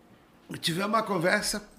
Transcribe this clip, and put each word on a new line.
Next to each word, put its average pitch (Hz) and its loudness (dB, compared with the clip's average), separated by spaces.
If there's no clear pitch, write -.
E 143 -10
tivemos 175 -2
uma 220 2
conversa 196 0